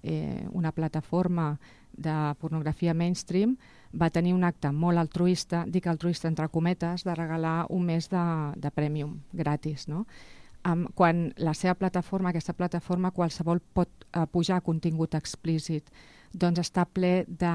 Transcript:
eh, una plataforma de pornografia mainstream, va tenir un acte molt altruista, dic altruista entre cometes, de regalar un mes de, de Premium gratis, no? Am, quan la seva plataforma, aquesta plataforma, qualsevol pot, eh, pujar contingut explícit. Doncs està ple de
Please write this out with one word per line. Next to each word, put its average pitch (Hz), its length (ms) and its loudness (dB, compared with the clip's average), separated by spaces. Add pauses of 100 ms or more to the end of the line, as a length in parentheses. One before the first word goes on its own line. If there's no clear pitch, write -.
eh, 156 480 -4
una 160 220 -2
plataforma 165 880 0 (340)
de 151 480 -2
pornografia 160 520 0
mainstream, 180 600 0 (380)
va 160 160 2
tenir 175 240 2
un 180 100 4
acte 165 280 0
molt 170 260 2
altruista, 170 680 0
dic 180 200 -2
altruista 170 400 0
entre 156 220 0
cometes, 170 560 0
de 175 100 -2
regalar 165 540 -2
un 180 160 0
mes 165 240 0
de, 180 160 2 (320)
de 147 140 -4
Premium 147 500 -2 (100)
gratis, 151 560 -2
no? 165 180 -4 (640)
Am, 170 260 2
quan 170 360 4 (100)
la 160 160 0
seva 180 240 2
plataforma, 185 540 0
aquesta 165 200 -4
plataforma, 180 640 -2
qualsevol 170 460 0
pot, - 280 0 (220)
eh, 165 160 0
pujar 180 340 2
contingut 160 540 0
explícit. 156 720 -2 (440)
Doncs 175 260 2
està 175 260 0
ple 180 420 2
de 175 280 -2